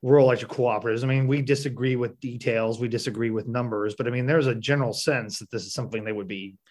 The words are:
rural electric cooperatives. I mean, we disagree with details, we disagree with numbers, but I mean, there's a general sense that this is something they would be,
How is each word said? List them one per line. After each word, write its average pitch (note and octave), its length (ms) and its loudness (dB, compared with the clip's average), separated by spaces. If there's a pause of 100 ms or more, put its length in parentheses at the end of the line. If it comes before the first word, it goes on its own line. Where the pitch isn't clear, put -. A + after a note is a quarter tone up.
rural C3+ 240 8
electric A#2 240 2
cooperatives. A#2 520 0
I C3+ 40 0
mean, C3 200 2
we C#3+ 140 2
disagree C3 540 0
with A#2+ 240 -4
details, A2+ 600 -2
we B2 80 -2
disagree A2+ 440 -2
with A2 160 -4
numbers, A2 500 -2
but C#3 80 -2
I A#2+ 60 -2
mean, B2 160 -2
there's D3+ 180 4
a B2+ 80 2
general A#2+ 400 0
sense A2+ 460 -2
that G#2 100 -16
this G#2 160 -6
is F#2 80 -12
something A#2 300 -6
they A2 80 -6
would G#2 160 -6
be, G2 300 -10 (140)